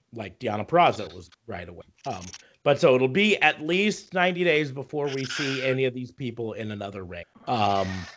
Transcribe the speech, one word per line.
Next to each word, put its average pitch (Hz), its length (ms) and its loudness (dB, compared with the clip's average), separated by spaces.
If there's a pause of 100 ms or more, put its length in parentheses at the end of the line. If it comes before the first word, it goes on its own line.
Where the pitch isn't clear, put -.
(120)
like 104 260 -12
Deonna 107 300 -4
Purrazzo 113 460 4
was 92 160 -18 (160)
right 90 220 -10
away. 87 160 -18 (200)
Um, 98 180 -8 (420)
but 143 160 4
so 139 140 8
it'll 127 140 4
be 196 320 4
at 151 220 2
least 185 500 -2
ninety 180 320 0
days 151 280 2
before 143 360 -6
we 135 160 -4
see 135 380 -4
any 131 240 0
of 123 80 -2
these 127 180 -10
people 117 420 -6
in 107 180 -8
another 101 320 -8
ring. 87 200 -12 (220)
Um, 101 420 2 (280)